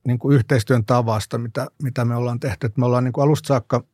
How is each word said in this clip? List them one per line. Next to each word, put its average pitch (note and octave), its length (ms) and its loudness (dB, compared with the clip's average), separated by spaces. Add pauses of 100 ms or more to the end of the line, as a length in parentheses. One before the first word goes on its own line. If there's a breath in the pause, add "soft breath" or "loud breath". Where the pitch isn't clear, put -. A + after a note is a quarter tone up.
niin B2 120 0
kuin C#3 160 2
yhteistyön A#2+ 500 2
tavasta, A#2 540 0
mitä, A#2+ 280 -6 (160)
mitä B2 220 -2
me A#2+ 120 -2
ollaan A#2+ 240 -4
tehty. - 260 -4
Et G#2+ 100 -6
me B2 100 2
ollaan B2 180 2
niin B2 80 -2
kuin C#3 120 0
alusta D3 220 2
saakka, B2 480 0